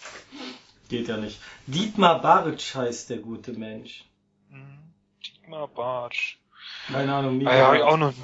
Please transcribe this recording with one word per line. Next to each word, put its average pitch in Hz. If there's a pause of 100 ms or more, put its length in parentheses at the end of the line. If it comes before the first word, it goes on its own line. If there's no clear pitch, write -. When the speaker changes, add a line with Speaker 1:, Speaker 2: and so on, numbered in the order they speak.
(920)
Speaker 1:
geht 117
ja 113
nicht. 107 (260)
Dietmar 180
Bartsch 160
heißt 120
der 113
gute 110
Mensch. 110 (460)
Speaker 2:
Mhm. 139 (460)
Dietmar 156
Bartsch. - (520)
Speaker 1:
Keine 139
Ahnung, 135
nie 135
Speaker 2:
Ah, 127
ja, 131
hab 139
ich 151
Speaker 1:
gehört. 147
Speaker 2:
auch 160
noch 143